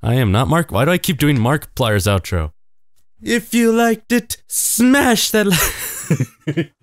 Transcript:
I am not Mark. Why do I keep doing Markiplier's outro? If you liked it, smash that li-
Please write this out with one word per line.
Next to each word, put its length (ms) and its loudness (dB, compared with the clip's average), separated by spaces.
I 140 0
am 160 2
not 160 2
Mark. 240 0
Why 140 0
do 60 0
I 60 2
keep 200 -2
doing 200 2
Markiplier's 680 0
outro? 480 -2
If 320 -4
you 180 2
liked 400 0
it, 260 -2
smash 840 2
that 160 2
li- 1200 -4